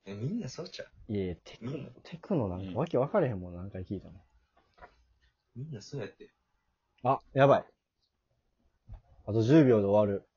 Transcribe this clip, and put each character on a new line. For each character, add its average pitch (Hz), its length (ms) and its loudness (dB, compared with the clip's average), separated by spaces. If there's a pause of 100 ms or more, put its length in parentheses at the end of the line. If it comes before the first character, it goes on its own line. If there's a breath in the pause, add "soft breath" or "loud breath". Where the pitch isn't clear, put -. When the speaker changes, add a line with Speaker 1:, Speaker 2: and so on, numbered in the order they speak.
Speaker 1:
え、 98 80 -12
み 123 200 -6
ん 240 80 -6
な 143 80 -8
そ 151 140 -12
う 180 60 -12
ち - 120 -14
ゃ - 40 -12 (220)
う？ 110 60 -6
Speaker 2:
い 104 40 -2
や 98 60 -2
い 90 60 -4
や、 85 60 -6 (100)
テ - 140 -20
ク 113 60 -16
ノ、 127 60 -8
Speaker 1:
み 151 80 -8
ん - 60 -10
な。 - 60 -16 (120)
Speaker 2:
テ - 140 -16
ク - 180 -6
ノ 107 140 0
な 90 80 -6
ん 95 160 -10
か 92 40 -6
わ - 80 -2
け - 120 -4
分 135 120 0
か 202 120 2
れ 139 80 0
へ - 20 -4
ん 95 80 -6
も 90 120 -12
ん、 - 20 -14
Speaker 1:
う - 20 -14
ん。 - 20 -12
Speaker 2:
何 95 140 -12
回 92 140 -10
聞 101 100 -6
い 90 60 -8
た 85 80 -20
の。 85 40 -20 (1400)
Speaker 1:
み 123 80 -10
ん 156 80 -12
な 104 100 -12
そ - 160 -12
う 120 40 -8
や 98 60 -8
っ - 20 -12
て。 - 200 -20 (760)
Speaker 2:
あ、 131 180 2 (120)
や 139 140 6
ば 117 120 6
い。 - 60 -8 (1600)
あ 107 60 -8
と 113 120 2
十 147 200 8
秒 120 160 6
で 101 60 2
終 104 260 4
わ - 20 -2
る。 95 240 -8